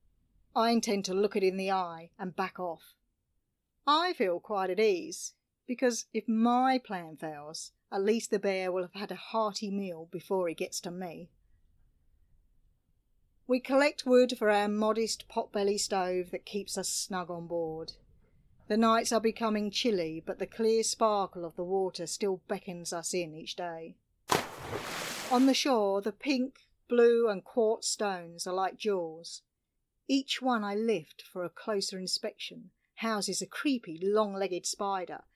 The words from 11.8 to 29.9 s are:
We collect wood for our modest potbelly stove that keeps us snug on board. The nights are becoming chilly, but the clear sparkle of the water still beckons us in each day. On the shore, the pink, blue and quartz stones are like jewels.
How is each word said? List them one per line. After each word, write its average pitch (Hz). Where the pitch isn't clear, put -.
We 254
collect 277
wood 254
for 214
our 208
modest 214
potbelly 202
stove 185
that 180
keeps 196
us 180
snug 180
on 170
board. 165
The 214
nights 226
are 220
becoming 214
chilly, 165
but 185
the 185
clear 226
sparkle 196
of 160
the 180
water 185
still 190
beckons 175
us 170
in 170
each 165
day. 165
On 254
the 269
shore, 208
the 214
pink, 262
blue 233
and 190
quartz 226
stones 175
are 185
like 370
jewels. 170